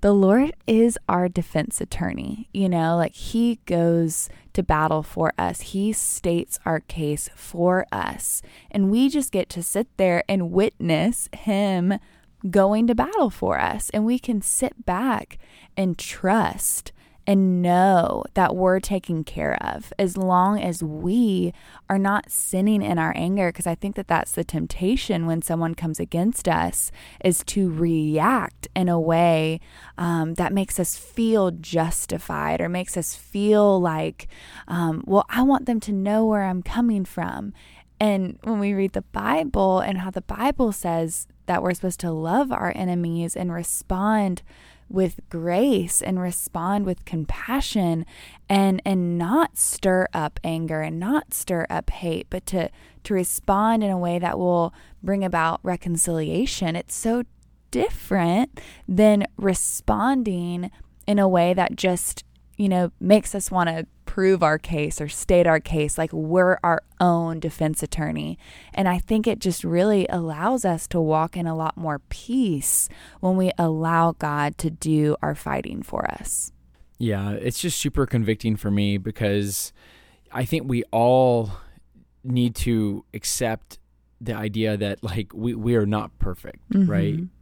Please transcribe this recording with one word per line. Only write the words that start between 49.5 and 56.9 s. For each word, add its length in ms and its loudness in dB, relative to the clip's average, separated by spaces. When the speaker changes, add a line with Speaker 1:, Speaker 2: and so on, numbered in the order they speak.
Speaker 1:
stir 560 2
up 280 -4
anger 380 -4
and 180 -6
not 360 -2
stir 340 -2
up 220 -4
hate, 400 -4
but 160 -8
to, 240 -2
to 100 -2
respond 680 2
in 60 0
a 80 0
way 200 0
that 200 -2
will 340 2
bring 220 -2
about 380 0
reconciliation. 1120 -2
It's 200 -8